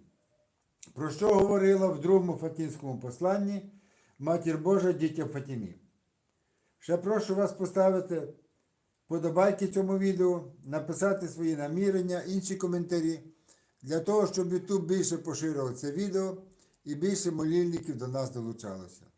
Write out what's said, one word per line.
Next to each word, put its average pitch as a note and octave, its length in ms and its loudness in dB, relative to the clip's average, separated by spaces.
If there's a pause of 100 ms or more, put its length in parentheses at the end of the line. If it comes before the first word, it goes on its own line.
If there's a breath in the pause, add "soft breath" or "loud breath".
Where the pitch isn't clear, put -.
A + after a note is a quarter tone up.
(960)
про D3+ 160 -4
що G#3 240 4
говорила G3 540 6
в D3+ 120 -4
другому F3+ 360 4
Фатимському D#3 640 -6
посланні G3 720 -2 (460 soft breath)
Матір E3 400 0
Божа F3+ 340 4
дітям D#3 360 -2
Фатімі. B2 460 -8 (1040)
Ще E3+ 180 -2
прошу G3 380 0
вас G3 180 2
поставити F#3 760 0 (760)
вподобайки F#3 640 2
цьому F#3+ 300 0
відео, F3+ 540 2 (120)
написати E3+ 640 -2
свої D#3+ 280 -2
намірення, F3+ 680 0
інші F#3+ 340 -2
коментарі, F3 640 -2 (640 soft breath)
для D#3 180 -2
того, G3+ 260 4
щоб F3+ 260 -2
YouTube F3+ 340 0
більше F3 320 0
поширював C#3 560 -4
це C#3+ 180 -6
відео F#3+ 440 -2 (480 soft breath)
і D3 100 -8
більше F3+ 360 0
молільників D#3+ 680 0
до B2+ 120 -6
нас C3 220 -4
долучалося. G#2 760 -10 (100)